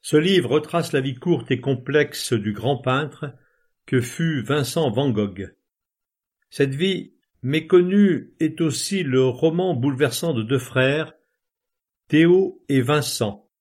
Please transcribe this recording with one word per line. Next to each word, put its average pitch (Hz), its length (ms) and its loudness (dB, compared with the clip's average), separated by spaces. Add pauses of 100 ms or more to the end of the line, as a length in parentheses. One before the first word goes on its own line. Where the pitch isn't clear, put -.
Ce - 160 0
livre 165 340 2
retrace 160 400 -2
la 139 100 0
vie 135 140 -6
courte 160 340 -2
et 123 120 0
complexe 139 720 -2
du 104 180 -2
grand 120 260 -2
peintre 135 560 -4 (540)
que 127 140 0
fut 151 400 -4
Vincent 139 500 0
Van 135 180 0
Gogh. 98 460 -4 (920)
Cette 135 260 0
vie 185 380 -4 (280)
méconnue 180 1000 2
est 160 220 -2
aussi 165 400 -2
le 131 240 2
roman 165 480 0
bouleversant 139 600 -2
de 110 100 -2
deux 131 160 -2
frères, 135 540 -2 (960)
Théo 175 600 4
et 135 120 4
Vincent. 120 680 -2 (120)